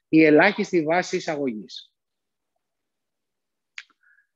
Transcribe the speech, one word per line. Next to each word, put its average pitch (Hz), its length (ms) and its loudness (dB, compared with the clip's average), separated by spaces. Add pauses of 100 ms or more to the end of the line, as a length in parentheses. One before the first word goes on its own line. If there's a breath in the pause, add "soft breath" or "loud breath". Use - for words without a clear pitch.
η 160 160 4
ελάχιστη 170 600 2
βάση 170 320 -4
εισαγωγής. 143 800 -10 (2500)